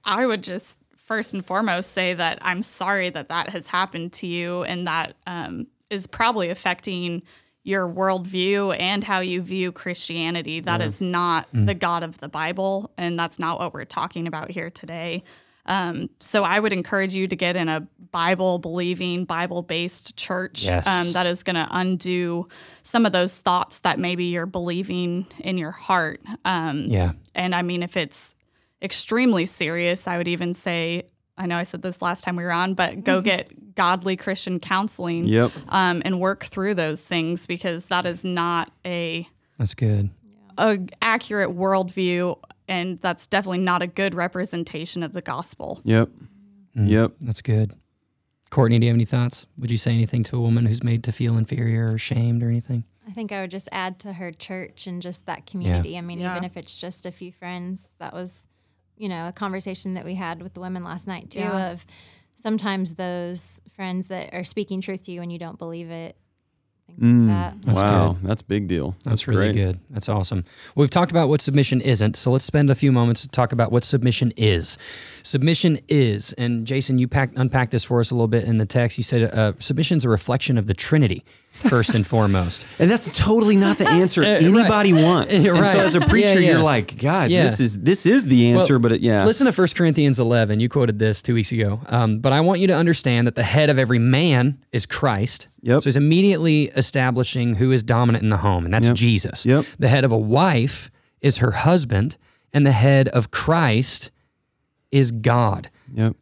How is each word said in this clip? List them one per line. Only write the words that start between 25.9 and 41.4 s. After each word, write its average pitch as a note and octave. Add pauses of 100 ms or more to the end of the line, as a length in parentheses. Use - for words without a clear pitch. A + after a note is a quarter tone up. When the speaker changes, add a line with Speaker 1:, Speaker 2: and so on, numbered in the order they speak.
Speaker 1:
Um, D#3+
Speaker 3:
Yeah. F2+ (220)
Speaker 1:
and F3+
I F3
mean, F3
if F3
it's - (480)
extremely A3
serious, F3
I F3
would F3
even F3
say, E3+ (340)
I F#3
know F3
I E3+
said F3
this F3+
last F3
time F3+
we F3
were F3+
on, F#3
but F#3
go F#3
Speaker 4:
Mm-hmm. F#3+
Speaker 1:
get G3
godly F#3
Christian F#3
counseling, F3+
Speaker 2:
Yep. A2+ (200)
Speaker 1:
um, F3+
and F#3
work F#3+
through G3+
those D#3
things, E3+
because F3
that F3+
is F3
not E3+ (140)
a E3+ (320)
Speaker 3:
That's G#2+
good. G#2 (480)
Speaker 1:
a G#3+ (240)
accurate A3